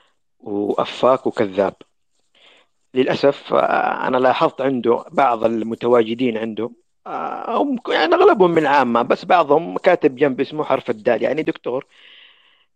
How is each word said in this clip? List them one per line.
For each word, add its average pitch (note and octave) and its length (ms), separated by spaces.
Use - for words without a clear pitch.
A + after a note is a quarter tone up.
وأفاك G#2+ 880
وكذاب. G2 460
للأسف، - 600
آه، - 540
أنا C3 100
لاحظت B2+ 440
عنده A#2+ 500
بعض B2 320
المتواجدين A2+ 960
عنده، A2 340
آه، - 540
هم C#4+ 160
ك-، - 120
يعني، - 260
أغلبهم C#4 360
من E3 60
العامة، C3+ 440
بس - 240
بعضهم F3 520
كاتب D#3+ 380
جنب C3+ 260
اسمه D3+ 220
حرف C3 260
الدال، A2 340
يعني، C#3 200
دكتور، C#3 420